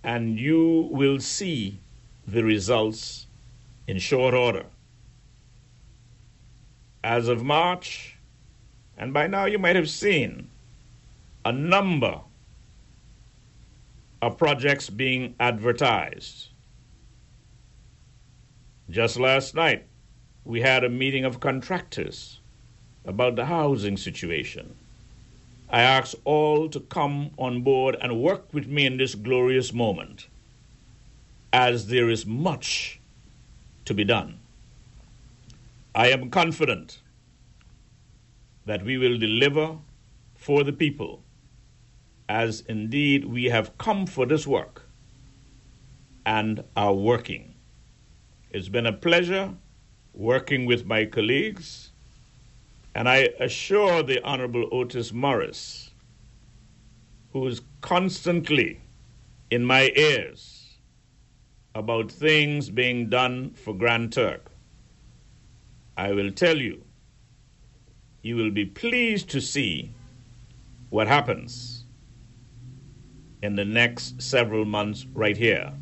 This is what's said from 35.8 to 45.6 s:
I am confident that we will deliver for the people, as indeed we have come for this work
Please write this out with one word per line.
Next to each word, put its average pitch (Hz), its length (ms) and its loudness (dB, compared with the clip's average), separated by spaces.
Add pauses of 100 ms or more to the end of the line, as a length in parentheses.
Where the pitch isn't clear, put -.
I 120 140 6
am 127 200 0
confident 156 720 -2 (1700)
that 101 180 -6
we 131 140 -4
will 123 200 2
deliver 143 600 2 (580)
for 143 260 2
the 139 100 0
people, 139 500 -4 (1040)
as 113 340 -2
indeed 139 640 0
we 123 200 -4
have 113 320 0
come 196 280 0
for 135 180 -2
this 147 220 0
work - 400 -4 (1400)